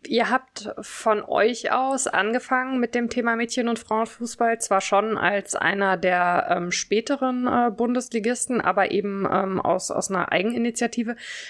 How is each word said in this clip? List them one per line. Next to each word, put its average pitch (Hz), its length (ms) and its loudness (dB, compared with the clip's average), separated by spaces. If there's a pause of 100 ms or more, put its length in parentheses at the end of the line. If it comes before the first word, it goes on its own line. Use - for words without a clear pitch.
Ihr 226 240 2
habt - 360 -4 (140)
von - 420 0
euch - 480 2
aus 262 360 0
angefangen 254 720 0
mit 240 160 0
dem 240 140 0
Thema 233 260 0
Mädchen- 233 340 -2
und 226 80 -2
Frauenfußball, 226 840 -2
zwar 196 220 2
schon 208 340 2
als 196 400 0
einer 190 400 2
der, 180 540 2
ähm, 175 220 0
späteren, 247 760 0
äh, 240 240 2
Bundesligisten, 240 920 -2
aber 190 280 2
eben, 196 420 -2
ähm, 190 300 0
aus, - 300 0
aus - 180 -2
einer 185 220 -2
Eigeninitiative. 233 840 -2 (320)